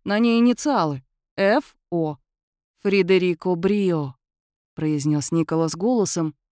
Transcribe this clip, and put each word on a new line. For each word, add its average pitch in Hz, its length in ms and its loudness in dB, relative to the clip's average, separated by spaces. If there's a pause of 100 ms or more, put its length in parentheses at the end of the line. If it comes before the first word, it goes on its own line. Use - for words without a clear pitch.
"На 202 160 -2
ней 233 200 2
инициалы. 233 640 0 (340)
Ф 202 380 0 (160)
О. 160 260 -4 (640)
Фредерико 185 760 0
Брио", 175 600 0 (600)
произнёс 151 560 -2
Николас 160 440 -2
голосом, 180 600 -2 (160)